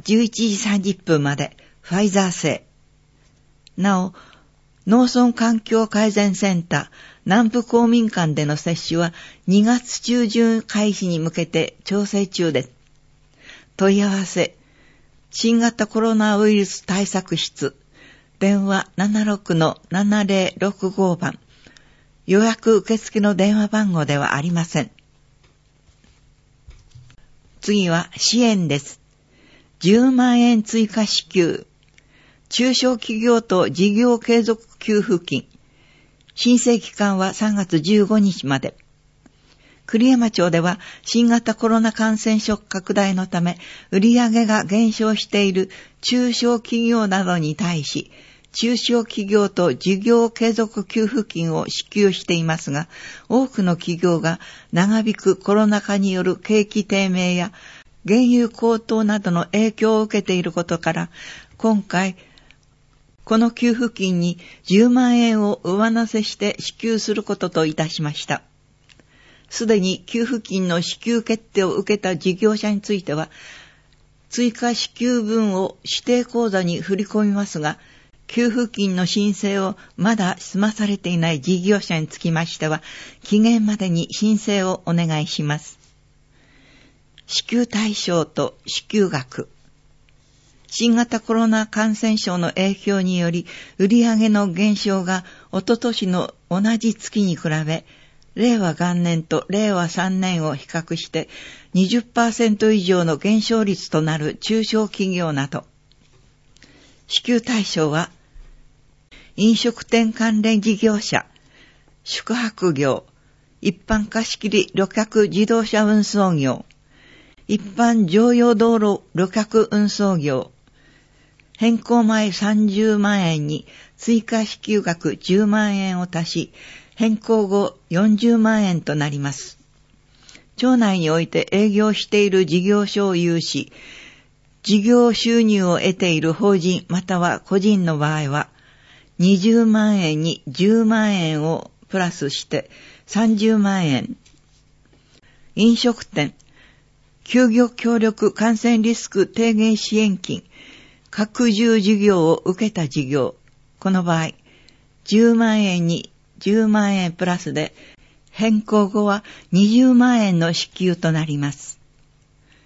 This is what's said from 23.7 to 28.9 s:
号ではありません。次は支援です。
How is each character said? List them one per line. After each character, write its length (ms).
号 140
で 120
は 160
あ 80
り 100
ま 120
せ 180
ん。 100
次 300
は 260
支 260
援 260
で 120
す。 220